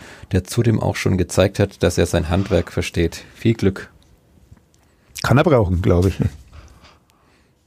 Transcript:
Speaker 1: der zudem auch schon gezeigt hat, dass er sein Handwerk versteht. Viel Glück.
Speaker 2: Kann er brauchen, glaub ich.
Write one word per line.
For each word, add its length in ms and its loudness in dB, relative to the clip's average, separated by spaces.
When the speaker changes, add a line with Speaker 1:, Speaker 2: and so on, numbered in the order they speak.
Speaker 1:
der 140 0
zudem 340 0
auch 160 -2
schon 220 0
gezeigt 420 0
hat, 240 -2
dass 140 0
er 80 2
sein 240 -2
Handwerk 420 0
versteht. 540 -4
Viel 180 0
Glück. 360 -2
Speaker 2:
Kann 160 2
er 60 4
brauchen, 380 2
glaub 240 2
ich. 140 -2